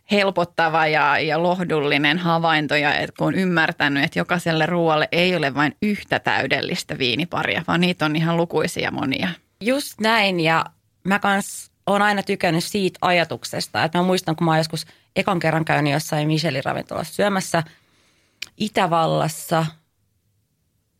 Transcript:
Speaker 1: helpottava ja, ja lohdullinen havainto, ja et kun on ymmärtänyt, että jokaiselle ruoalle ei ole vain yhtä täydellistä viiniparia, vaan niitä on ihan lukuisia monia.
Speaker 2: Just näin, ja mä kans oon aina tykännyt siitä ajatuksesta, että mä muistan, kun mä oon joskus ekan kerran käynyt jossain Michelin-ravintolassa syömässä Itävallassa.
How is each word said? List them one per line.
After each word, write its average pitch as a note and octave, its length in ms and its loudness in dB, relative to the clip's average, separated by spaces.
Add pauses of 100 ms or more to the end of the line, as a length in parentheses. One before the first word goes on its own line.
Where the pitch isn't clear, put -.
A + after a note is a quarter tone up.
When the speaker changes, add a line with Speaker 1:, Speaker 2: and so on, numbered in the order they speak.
(120)
Speaker 1:
helpottava E3+ 760 2
ja, D3 320 4
ja D#3 240 0
lohdullinen D3+ 720 2
havainto, E3 580 2
ja D3 200 2
et - 220 -2
kun D#3+ 100 0
on - 80 0
ymmärtänyt, D#3+ 680 0
että E3 160 -2
jokaiselle E3+ 460 0
ruoalle E3 460 2
ei F3+ 240 2
ole D3 200 -2
vain C#3+ 260 0
yhtä D3+ 380 -2
täydellistä C3+ 760 -2
viiniparia, C#3 680 -2
vaan F3 140 0
niitä F3+ 240 0
on D3+ 100 -2
ihan E3 220 0
lukuisia E3+ 540 -2
monia. - 380 -4 (320)
Speaker 2:
Just C4 380 -4
näin, G#3 400 2
ja D#3+ 260 2 (380)
mä G3 160 0
kans - 520 -4 (160)
oon G3+ 140 2
aina G3+ 220 0
tykännyt F3+ 400 0
siitä F#3 380 -2
ajatuksesta, D#3 840 0
että E3 140 0
mä F3 60 4
muistan, F#3 320 0
kun E3+ 100 0
mä D#3+ 60 4
oon D#3+ 60 4
joskus D#3+ 280 -2 (300)
ekan F#3+ 240 0
kerran D#3+ 260 0
käynyt D3 280 2
jossain D3+ 340 -2
Michelin-ravintolassa D3 840 -2
syömässä F#3+ 500 0 (920)
Itävallassa. D#3+ 1080 0 (1300)